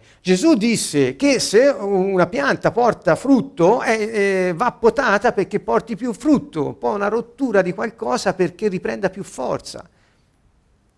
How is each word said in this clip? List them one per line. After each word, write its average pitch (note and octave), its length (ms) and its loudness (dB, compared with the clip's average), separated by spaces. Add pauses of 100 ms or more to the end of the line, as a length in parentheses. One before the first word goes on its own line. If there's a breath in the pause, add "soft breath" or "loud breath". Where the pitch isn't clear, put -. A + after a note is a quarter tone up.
(220 soft breath)
Gesù G#3 340 4
disse D3+ 600 0
che C4+ 240 2
se B3 280 4
una G3 600 0
pianta A#3+ 440 -2
porta G3 440 0
frutto, A#3 640 2
eh, A#3 120 0
eh, G3 600 0
va A#3 180 -2
potata A3+ 580 2
perché G3+ 300 -2
porti A3+ 340 -2
più A#3 180 -6
frutto, F#3 540 0
un C3+ 100 -10
po' A#3+ 120 -4
una G3+ 180 -2
rottura A3+ 560 -2
di F3 100 -4
qualcosa G3+ 600 -4
perché F3+ 340 -2
riprenda G3+ 420 -4
più F#3+ 140 -10
forza. - 640 -10 (1080)